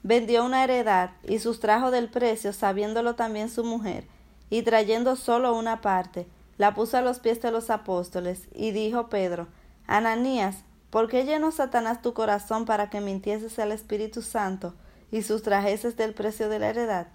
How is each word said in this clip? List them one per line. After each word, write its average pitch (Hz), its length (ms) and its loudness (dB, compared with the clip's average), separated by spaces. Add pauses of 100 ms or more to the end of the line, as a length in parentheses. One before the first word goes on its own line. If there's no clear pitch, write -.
vendió 233 420 4
una 262 180 2
heredad 220 460 2 (180)
y 214 120 0
sustrajo 226 500 2
del 240 180 2
precio, 220 460 0
sabiéndolo 214 600 0
también 220 340 -4
su 233 140 -4
mujer, 226 420 -4 (460)
y 226 100 0
trayendo 226 540 2
solo 240 400 2
una 226 260 -2
parte, 185 460 -2 (320)
la 202 160 4
puso 226 220 0
a 254 40 4
los 247 160 0
pies 226 240 0
de 240 80 -2
los 226 220 -2
apóstoles, 180 720 -4 (100)
y 220 160 -4
dijo 220 400 -2
Pedro: 175 380 -2 (400)
"Ananías, 226 760 0 (260)
¿por 226 180 2
qué 254 160 2
llenó 302 240 2
Satanás 247 540 -2
tu 240 100 -2
corazón 220 520 0
para 208 260 0
que 208 100 -4
mintieses 208 560 -4
al 214 140 -2
Espíritu 214 500 -6
Santo 190 540 -4 (360)
y 220 120 -2
sustrajeses 214 760 2
del 220 160 -2
precio 214 340 -2
de 214 120 -2
la 214 100 0
heredad? 220 460 -2